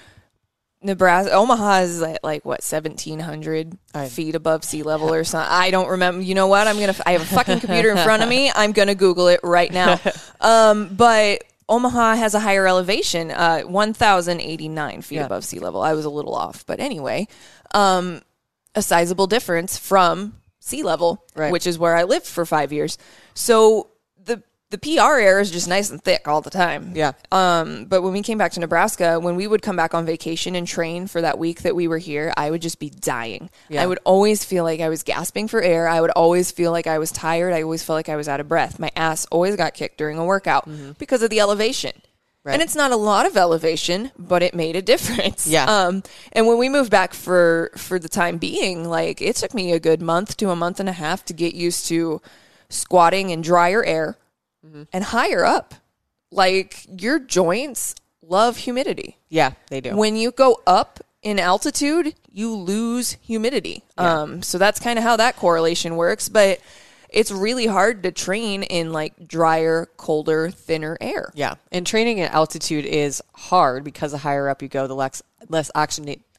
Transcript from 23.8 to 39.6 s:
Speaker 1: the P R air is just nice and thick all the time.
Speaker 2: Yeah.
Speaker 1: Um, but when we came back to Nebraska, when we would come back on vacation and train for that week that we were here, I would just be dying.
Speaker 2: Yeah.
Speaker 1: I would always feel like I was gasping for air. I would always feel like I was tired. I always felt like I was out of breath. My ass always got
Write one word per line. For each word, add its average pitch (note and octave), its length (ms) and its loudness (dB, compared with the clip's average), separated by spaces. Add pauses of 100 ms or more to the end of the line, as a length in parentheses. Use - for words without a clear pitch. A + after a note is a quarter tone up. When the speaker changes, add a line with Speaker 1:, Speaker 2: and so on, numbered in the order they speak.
Speaker 1:
the G#3 80 -8
P D#4 200 -2
R C4 200 6
air G3 220 6
is G3+ 100 -2
just F3 160 -6
nice G3 240 -2
and D#3 120 -14
thick - 260 0
all D3+ 140 0
the - 80 -16
time. F3 440 -2
Speaker 2:
Yeah. D#3 180 -2 (200)
Speaker 1:
Um, E3 540 0
but F#3 160 0
when F#3 100 -2
we G3+ 100 -4
came A3 140 -6
back F#3 160 -2
to - 80 -10
Nebraska, E3+ 580 0
when F3 160 -4
we F#3 120 -4
would G#3 160 0
come G3 140 -6
back E3 180 -2
on E3 100 -2
vacation E3 500 -6
and F3 140 -6
train E3+ 380 -6
for F3 160 -4
that - 160 -2
week E3 240 -6
that E3+ 120 -2
we E3+ 140 -2
were E3 80 -2
here, D#3 400 -6
I D3 140 -2
would E3 100 -4
just E3 180 -8
be D3 120 -12
dying. A#2 580 -8 (220)
Speaker 2:
Yeah. D#3 120 -2
Speaker 1:
I F3 40 0
would F3+ 180 -2
always G3+ 400 4
feel F3 200 -2
like D#3+ 160 -2
I D#3+ 100 -2
was D#3+ 140 -4
gasping F#3 440 -4
for A3+ 140 -2
air. E3+ 260 2
I E3 140 2
would E3 80 4
always F3 420 4
feel E3+ 180 -2
like E3+ 160 -2
I D#3+ 120 0
was D#3+ 120 -4
tired. E3+ 440 -2
I D#3+ 80 0
always D#3+ 200 -6
felt D#3+ 140 -4
like D#3 140 -6
I D3+ 60 -4
was D3 120 -6
out C#3+ 120 -4
of D3 80 -10
breath. D3+ 300 -2
My D#3 160 -8
ass D#3+ 360 -2
always F3+ 260 0
got E3 160 -2